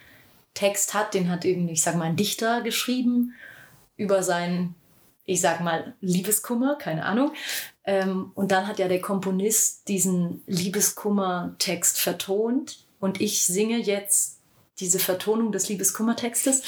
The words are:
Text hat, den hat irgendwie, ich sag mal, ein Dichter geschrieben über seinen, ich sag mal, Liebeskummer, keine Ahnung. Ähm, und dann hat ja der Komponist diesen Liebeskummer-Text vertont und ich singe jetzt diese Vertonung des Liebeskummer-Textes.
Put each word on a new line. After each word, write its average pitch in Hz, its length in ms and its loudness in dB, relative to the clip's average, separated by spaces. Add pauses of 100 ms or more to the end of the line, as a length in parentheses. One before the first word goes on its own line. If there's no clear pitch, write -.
(540)
Text 202 400 0
hat, 208 200 -2
den 180 160 2
hat 175 140 -2
irgendwie, 175 300 0
ich 160 80 0
sag 170 140 2
mal, 170 80 0
ein 165 120 0
Dichter 226 460 0
geschrieben 247 720 0 (640)
über 196 260 2
seinen, 175 520 0 (500)
ich 180 160 0
sag 170 200 2
mal, 170 400 -2
Liebeskummer, 208 760 0
keine 160 280 -6
Ahnung. 254 280 2 (520)
Ähm, 190 500 0
und 196 160 0
dann 190 160 4
hat 208 120 -6
ja 185 100 2
der 180 120 2
Komponist 196 880 0
diesen 180 580 0
Liebeskummer-Text 185 1500 0
vertont 220 840 -2 (140)
und 190 200 -2
ich - 240 0
singe 220 340 2
jetzt 202 600 0 (400)
diese 185 200 0
Vertonung 208 540 0
des 190 160 -2
Liebeskummer-Textes. 233 1000 0